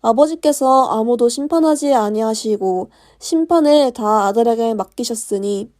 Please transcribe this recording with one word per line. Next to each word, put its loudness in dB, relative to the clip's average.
아버지께서 2
아무도 0
심판하지 0
아니하시고 -2
심판을 2
다 0
아들에게 0
맡기셨으니 -6